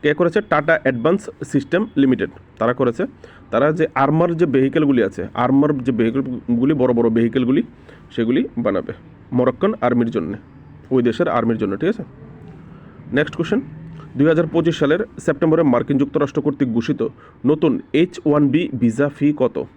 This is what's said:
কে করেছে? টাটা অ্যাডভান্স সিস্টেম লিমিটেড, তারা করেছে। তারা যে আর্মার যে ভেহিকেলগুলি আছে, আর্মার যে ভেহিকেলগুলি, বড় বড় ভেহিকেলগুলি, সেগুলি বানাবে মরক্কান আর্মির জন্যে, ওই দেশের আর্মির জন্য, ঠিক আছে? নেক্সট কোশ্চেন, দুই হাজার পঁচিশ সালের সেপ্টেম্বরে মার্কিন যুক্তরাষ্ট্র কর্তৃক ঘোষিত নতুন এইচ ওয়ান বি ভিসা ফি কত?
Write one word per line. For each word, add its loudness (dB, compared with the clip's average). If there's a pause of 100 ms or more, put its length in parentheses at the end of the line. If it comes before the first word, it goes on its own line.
কে 2 (100)
করেছে? 0 (120)
টাটা 2 (100)
অ্যাডভান্স -2 (300)
সিস্টেম 0 (180)
লিমিটেড, 2 (300)
তারা 0
করেছে। -2 (500)
তারা 2 (120)
যে 2 (200)
আর্মার 2 (100)
যে 4
ভেহিকেলগুলি 2
আছে, -8 (220)
আর্মার 2 (160)
যে 0
ভেহিকেলগুলি, 0 (100)
বড় 2
বড় 2
ভেহিকেলগুলি, 0 (520)
সেগুলি 0 (240)
বানাবে -2 (460)
মরক্কান 0 (140)
আর্মির 2
জন্যে, -4 (580)
ওই 4
দেশের 0
আর্মির 0
জন্য, -2
ঠিক 0
আছে? -10 (1120)
নেক্সট -2
কোশ্চেন, -2 (580)
দুই 4
হাজার 2
পঁচিশ 2
সালের 2 (240)
সেপ্টেম্বরে 2 (100)
মার্কিন 0
যুক্তরাষ্ট্র -2
কর্তৃক 0
ঘোষিত -2 (500)
নতুন 4 (280)
এইচ 0 (140)
ওয়ান 4 (100)
বি 2 (200)
ভিসা 2 (100)
ফি 2 (120)
কত? 0 (200)